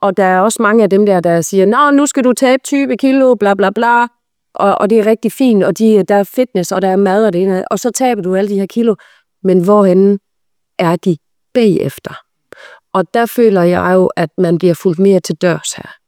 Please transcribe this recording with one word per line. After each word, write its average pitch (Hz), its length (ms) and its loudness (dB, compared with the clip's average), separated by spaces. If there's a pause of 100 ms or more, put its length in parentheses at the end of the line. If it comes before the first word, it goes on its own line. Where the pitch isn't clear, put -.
og 196 160 -2
der 196 60 0
er 185 160 2
også 220 220 -2
mange 220 220 2
af 196 60 2
dem 196 160 2
der, 190 140 2
der 170 220 0
siger, 190 240 0
"Nå, 269 260 2
nu 285 140 2
skal 269 180 -4
du 247 100 2
tabe 262 300 0
tyve 277 340 -2
kilo, 262 380 2
bla, 202 180 0
bla, 196 160 0
bla, 240 380 0 (460)
og, 196 240 0
og 208 120 -2
det 220 100 2
er 208 60 0
rigtig 220 260 -2
fint, 226 320 0
og - 140 -2
de, 220 260 2
der 202 120 -2
er 202 80 2
fitness, 202 480 -4
og 185 100 -2
der 196 60 0
er 190 80 0
mad, 202 300 2
og 202 80 0
det 175 80 -2
ene," 190 300 -2
og 202 80 -4
så 240 120 -4
taber 240 300 -2
du 185 140 -4
alle 196 140 -2
de 202 100 -2
her 196 60 -2
kilo. 226 300 -2 (480)
Men 185 200 2
hvorhenne 196 560 2 (600)
er 175 160 0
de 170 220 -2 (360)
bagefter? 196 600 -2 (800)
Og 185 200 -4
der 233 120 0
føler 220 360 2
jeg 180 320 0
jo, 185 140 2
at 165 300 -4
man 170 200 0
bliver 175 160 0
fulgt 165 260 -4
mere 196 200 2
til 170 160 -8
dørs 165 380 -4
her - 220 -18 (120)